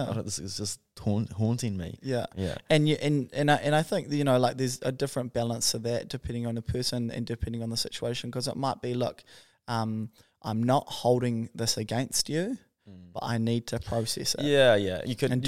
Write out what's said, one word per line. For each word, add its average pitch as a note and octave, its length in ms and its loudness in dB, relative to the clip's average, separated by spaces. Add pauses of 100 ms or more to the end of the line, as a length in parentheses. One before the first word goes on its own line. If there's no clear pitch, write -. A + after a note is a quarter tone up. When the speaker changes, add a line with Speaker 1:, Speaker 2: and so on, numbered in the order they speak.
Speaker 1:
Yeah. - 40 -4
Speaker 2:
I - 40 -2
don't, A2 100 -4
this G2+ 140 -6
is G2 180 -8
just G2+ 240 -6 (200)
haunt-, G#2 320 0
haunting A2 440 0
me. F2 240 -8
Speaker 1:
Yeah. B2+ 240 -2 (100)
Speaker 2:
Yeah. F#2 220 -2 (140)
Speaker 1:
And D3+ 180 6
you, D#3 140 4
and, C#3+ 320 2
and D3 160 4
I, D3 60 6
and D3 180 2
I D#3 80 4
think, E3+ 280 -4
you D3 140 2
know, B2+ 140 6
like, B2+ 180 2
there's C3 240 -2
a C#3 100 -2
different C3 440 -4
balance A#2 380 0
to A2+ 80 -4
that A#2 280 -2
depending A#2+ 380 -6
on A#2 80 -2
the A2+ 80 -4
person B2 480 -2
and - 160 -6
depending A#2 360 -6
on A2+ 60 -6
the A#2 80 -4
situation, A#2+ 540 -4
'cause A#2+ 180 -4
it - 80 -4
might C3+ 240 -2
be, B2 140 -4
"Look, B2 280 -2 (440)
um, A2 420 -2 (320)
I'm A2+ 220 0
not B2+ 260 4
holding A#2+ 640 0
this - 240 -2
against A#2 520 -2
you, F3+ 300 -2 (300)
Speaker 2:
Mm. F2+ 240 -20
Speaker 1:
but - 120 -8
I A2+ 140 0
need A#2 300 0
to A#2 120 -2
process A#2 560 -2
it." C#3+ 80 -2
Speaker 2:
Yeah, C3+ 320 8
yeah. F#2 280 0
You B2 120 -4
could, B2+ 160 0
Speaker 1:
And B2+ 100 2
Speaker 2:
you C3+ 60 -2